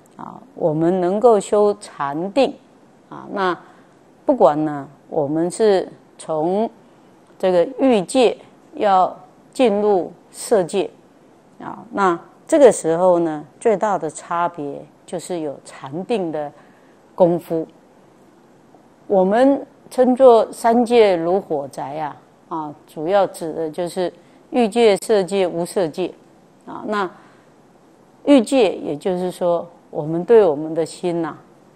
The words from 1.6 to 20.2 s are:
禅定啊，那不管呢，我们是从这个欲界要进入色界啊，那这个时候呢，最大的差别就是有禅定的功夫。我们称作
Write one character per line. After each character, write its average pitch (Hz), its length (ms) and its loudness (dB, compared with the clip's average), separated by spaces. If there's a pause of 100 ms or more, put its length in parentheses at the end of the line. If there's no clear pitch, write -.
禅 151 520 -8
定 269 220 0 (560)
啊， 139 220 -18
那 185 260 -4 (640)
不 262 120 0
管 156 280 4
呢， 143 240 -6 (220)
我 147 160 -2
们 160 240 -2
是 196 420 0 (280)
从 180 500 -4 (720)
这 185 120 0
个 175 160 2 (120)
欲 247 220 4
界 226 360 2 (380)
要 190 420 2 (360)
进 208 280 2
入 202 300 0 (180)
色 - 340 0
界 170 240 -4 (720)
啊， - 200 -16 (120)
那 185 280 0 (260)
这 320 140 2
个 254 120 8
时 165 260 -2
候 180 220 4
呢， 156 240 -4 (160)
最 220 180 0
大 202 200 -2
的 156 120 -8
差 170 400 -6
别 143 340 -12 (220)
就 185 120 -10
是 170 220 -8
有 147 260 -8
禅 147 400 -12
定 190 260 -4
的 147 200 -8 (640)
功 175 240 2
夫。 160 260 -6 (1400)
我 190 160 2
们 254 420 2 (240)
称 254 260 2
作 233 360 6